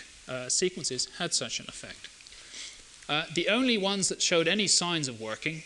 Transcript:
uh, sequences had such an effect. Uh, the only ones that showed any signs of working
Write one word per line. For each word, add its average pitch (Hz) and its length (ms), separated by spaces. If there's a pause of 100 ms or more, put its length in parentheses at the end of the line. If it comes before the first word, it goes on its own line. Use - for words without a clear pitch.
(280)
uh, 127 220
sequences 156 580 (100)
had 175 160
such - 280
an - 80
effect. - 400 (1000)
Uh, 151 260
the 170 140
only 240 300
ones 190 320
that - 120
showed 165 260
any 196 200
signs 170 400
of 117 120
working 110 460